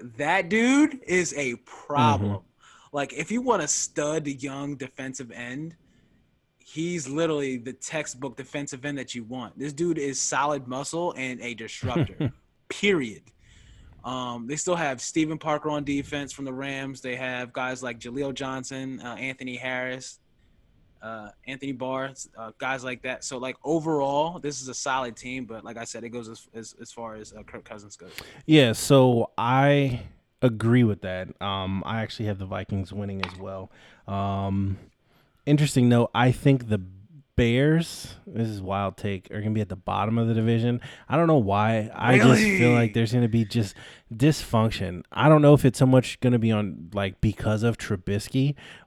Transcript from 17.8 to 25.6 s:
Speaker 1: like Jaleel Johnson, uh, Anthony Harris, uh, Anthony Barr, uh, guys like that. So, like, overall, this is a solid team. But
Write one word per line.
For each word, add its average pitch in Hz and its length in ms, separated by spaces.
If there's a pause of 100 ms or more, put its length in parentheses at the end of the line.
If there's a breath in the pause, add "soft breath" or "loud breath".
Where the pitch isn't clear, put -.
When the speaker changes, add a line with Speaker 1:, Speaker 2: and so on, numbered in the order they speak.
Speaker 1:
like 120 160
Jaleel 131 340
Johnson, 131 680
uh, 120 120
Anthony 131 420
Harris, 127 640 (840)
uh, 110 280 (180)
Anthony 135 260
Barr, 131 380 (260)
uh, 110 200
guys 131 260
like 123 200
that. 127 200
So, 131 140
like, 120 260
overall, 151 760
this 143 220
is 131 60
a 127 60
solid 131 420
team. 127 300
But 110 200